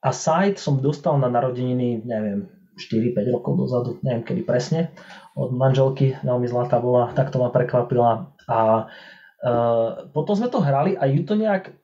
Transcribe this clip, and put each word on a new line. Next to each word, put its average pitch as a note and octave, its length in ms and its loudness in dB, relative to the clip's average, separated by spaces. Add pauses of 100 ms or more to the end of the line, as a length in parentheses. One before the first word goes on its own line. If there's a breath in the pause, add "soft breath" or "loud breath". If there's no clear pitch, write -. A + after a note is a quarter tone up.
A C3 80 0
Scythe F#3 480 0
som C3+ 240 0
dostal D3 340 0
na B2+ 140 2
narodeniny, B2 720 0
neviem, G#2+ 480 -4 (240)
štyri, A#2 400 -2
päť G#2+ 160 0
rokov - 280 -2
dozadu, B2 320 -2 (120)
neviem A#2+ 240 -2
kedy - 160 -2
presne, D#3+ 480 0 (420 loud breath)
od C3 220 -4
manželky, C3+ 640 2
veľmi B2 320 -2
zlatá A#2+ 320 0
bola, B2 320 2
tak - 160 0
to C3+ 80 -2
ma B2 140 0
prekvapila. A#2+ 800 2 (120)
A, A2 440 2 (500 loud breath)
e, B2 140 -2 (580)
potom D3+ 240 -2
sme A#3 140 0
to B3 100 -2
hrali D3+ 380 2
a - 80 -2
ju C#3 180 2
to G#3+ 140 -2
nejak G#3 480 -2